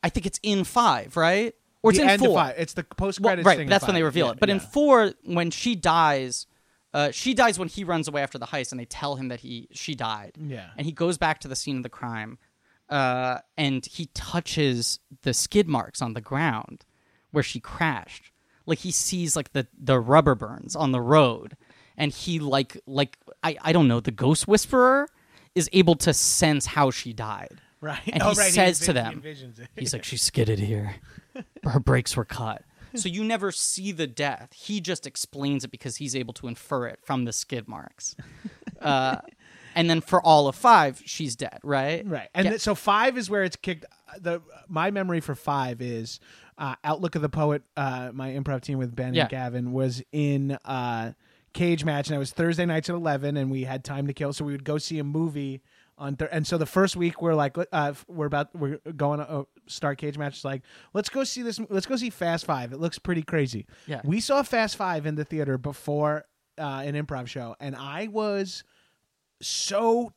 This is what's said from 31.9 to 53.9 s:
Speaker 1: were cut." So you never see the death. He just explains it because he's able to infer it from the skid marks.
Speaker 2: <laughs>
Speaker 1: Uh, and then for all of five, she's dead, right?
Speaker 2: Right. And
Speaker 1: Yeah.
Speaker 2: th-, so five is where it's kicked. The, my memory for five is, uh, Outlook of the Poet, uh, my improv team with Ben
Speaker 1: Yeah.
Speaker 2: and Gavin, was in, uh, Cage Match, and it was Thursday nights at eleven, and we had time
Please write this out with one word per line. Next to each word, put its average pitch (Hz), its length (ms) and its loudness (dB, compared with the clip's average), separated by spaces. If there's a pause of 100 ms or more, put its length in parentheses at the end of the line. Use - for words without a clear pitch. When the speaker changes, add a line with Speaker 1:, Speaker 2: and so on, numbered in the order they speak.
Speaker 1:
were 120 80 -2
cut." 110 380 -8 (320)
So 208 160 -4
you 185 140 -4
never 208 280 -2
see 190 400 -4
the 165 140 -4
death. 131 480 -6
He 208 260 -6
just 170 280 -6
explains 139 560 -4
it 120 80 -12
because - 240 -10
he's 135 200 -8
able 123 200 -6
to - 120 -12
infer 123 380 -6
it - 180 -12
from 131 220 -2
the 117 80 -6
skid - 340 -6
marks. - 540 -14
Speaker 2:
<laughs> - 40 -14 (560)
Speaker 1:
Uh, 131 360 0 (580)
and 170 140 4
then 165 120 2
for 180 240 2
all 151 220 8
of 135 80 -2
five, 165 500 6
she's 135 300 -6
dead, - 280 -8
right? 143 440 -2
Speaker 2:
Right. 139 260 -6
And 185 120 2
Speaker 1:
Yeah. 196 80 2
Speaker 2:
th-, 226 80 -4
so 208 120 0
five 220 440 2
is 208 120 -6
where 202 140 0
it's 180 120 -2
kicked. 170 300 -8 (340)
The, 170 220 -4 (260)
my 170 220 0
memory 190 300 -2
for 147 160 -6
five 127 480 -4
is, 117 360 -8 (380)
uh, 135 160 -6 (100)
Outlook 156 300 -2
of 160 80 -2
the 147 80 0
Poet, 147 320 0 (160)
uh, 127 340 -4
my 131 200 -6
improv 135 300 -2
team 139 180 -4
with 120 160 -4
Ben 127 180 -4
Speaker 1:
Yeah. 160 100 2
Speaker 2:
and 120 60 -2
Gavin, 123 420 -4
was 131 300 -2 (100)
in, 139 540 0
uh, 120 480 -4 (400)
Cage 170 320 0
Match, 143 220 -2
and 151 80 -2
it 143 40 -2
was 135 120 -6
Thursday 170 340 0
nights 160 240 0
at 175 60 -2
eleven, 147 420 -2
and 135 140 -2
we 135 140 -4
had 131 180 -8
time 143 240 -4